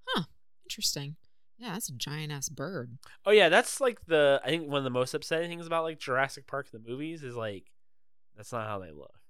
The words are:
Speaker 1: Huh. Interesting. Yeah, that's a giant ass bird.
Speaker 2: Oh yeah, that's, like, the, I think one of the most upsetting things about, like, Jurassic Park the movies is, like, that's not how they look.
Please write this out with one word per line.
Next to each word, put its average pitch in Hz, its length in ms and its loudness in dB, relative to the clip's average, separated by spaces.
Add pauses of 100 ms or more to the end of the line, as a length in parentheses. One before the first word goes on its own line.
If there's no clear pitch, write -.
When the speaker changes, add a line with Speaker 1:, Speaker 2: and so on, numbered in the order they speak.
Speaker 1:
Huh. 508 160 -2 (420)
Interesting. 151 520 -6 (420)
Yeah, 226 140 -10
that's 220 140 -8
a 147 60 -10
giant 147 400 -8
ass 131 160 -6
bird. 135 480 -8 (280)
Speaker 2:
Oh 202 60 6
yeah, 202 160 10
that's, 202 320 4
like, 247 280 0
the, 147 360 6
I 127 60 -4
think 160 180 -2
one 143 120 0
of 135 40 -2
the 131 60 -2
most 127 240 0
upsetting 165 360 -2
things 170 180 -10
about, 165 160 -2
like, 160 160 -8
Jurassic 135 480 -2
Park 139 240 -6
the 110 80 -16
movies 147 440 -10
is, 120 120 -10
like, 107 360 -8 (640)
that's 104 160 -16
not 110 160 -6
how 104 120 -6
they 87 120 -12
look. 71 220 -18 (160)